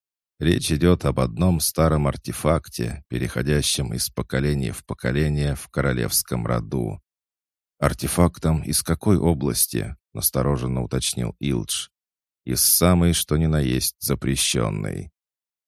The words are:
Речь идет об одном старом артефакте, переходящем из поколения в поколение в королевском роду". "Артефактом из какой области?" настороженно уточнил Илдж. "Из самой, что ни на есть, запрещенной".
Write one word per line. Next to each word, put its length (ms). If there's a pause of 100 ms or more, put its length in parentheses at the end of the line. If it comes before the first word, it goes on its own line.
(380)
Речь 320
идет 340
об 140
одном 400
старом 480
артефакте, 1000
переходящем 840
из 160
поколения 640
в 120
поколение 720
в 120
королевском 800
роду". 560 (760)
"Артефактом 840
из 200
какой 360
области?" 800 (180)
настороженно 680
уточнил 580
Илдж. 480 (560)
"Из 160
самой, 540
что 220
ни 100
на 140
есть, 380
запрещенной". 1120 (580)